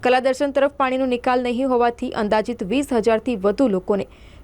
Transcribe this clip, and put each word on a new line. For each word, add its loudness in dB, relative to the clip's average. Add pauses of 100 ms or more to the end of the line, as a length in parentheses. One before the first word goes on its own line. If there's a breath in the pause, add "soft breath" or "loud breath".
કલાદર્શન 0
તરફ 2
પાણીનો 0
નિકાલ 0
નહીં -2
હોવાથી 0
અંદાજિત -2
વીસ -2
હજારથી 0
વધુ 2
લોકોને -2 (380 loud breath)